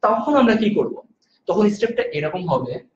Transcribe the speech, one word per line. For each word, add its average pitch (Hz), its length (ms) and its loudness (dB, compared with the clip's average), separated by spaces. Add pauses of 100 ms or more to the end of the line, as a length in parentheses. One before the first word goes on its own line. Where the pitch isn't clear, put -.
তখন 226 360 0
আমরা 220 200 6
কি 208 160 2
করব? - 180 -2 (520)
তখন 185 160 2 (120)
স্টেপটা - 280 -2 (140)
এরকম 165 340 -4
হবে 127 220 -2 (220)